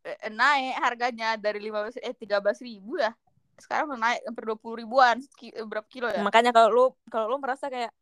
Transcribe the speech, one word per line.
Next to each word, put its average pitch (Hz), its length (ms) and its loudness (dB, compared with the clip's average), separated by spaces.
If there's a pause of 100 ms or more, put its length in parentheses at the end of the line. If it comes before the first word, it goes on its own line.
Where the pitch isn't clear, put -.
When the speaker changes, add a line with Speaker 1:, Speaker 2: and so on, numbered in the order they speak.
Speaker 1:
eh, 208 320 -10
naik 262 480 0
harganya 233 560 -2
dari 208 240 -4
lima 208 240 -6
belas, 220 160 -12
eh, 247 160 -10
tiga 202 240 -2
belas 202 240 0
ribu 226 320 -12
ya. 233 160 0 (480)
Sekarang 294 320 -4
udah 240 80 -8
naik 226 240 -2
hampir 233 240 -10
dua 220 80 -4
puluh 226 240 -12
ribuan. 240 400 4 (160)
Ki-, - 160 -20 (160)
berapa 214 240 -8
kilo 240 160 -6
ya? 208 160 -2
Speaker 2:
Makanya 233 320 6
kalau 226 160 8
lu, 247 120 6 (280)
kalau 220 160 -2
lu 247 80 -2
merasa 277 320 -6
kayak 247 340 -6